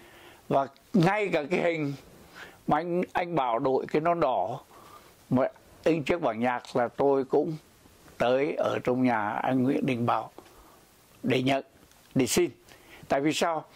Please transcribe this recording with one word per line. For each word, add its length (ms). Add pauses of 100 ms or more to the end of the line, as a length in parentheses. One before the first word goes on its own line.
(500)
Và 180 (260)
ngay 340
cả 220
cái 120
hình 320 (720)
mà 100
anh, 240 (120)
anh 220
Bảo 240
đội 320
cái 100
nón 180
đỏ 400 (680)
mà 180 (360)
in 200
trước 180
bản 180
nhạc 360
là 120
tôi 380
cũng 320 (600)
tới 360
ở 300
trong 200
nhà 260
anh 340
Nguyễn 220
Đình 200
Bảo 260 (920)
để 180
nhận, 240 (500)
để 100
xin. 240 (580)
Tại 140
vì 120
sao? 320 (100)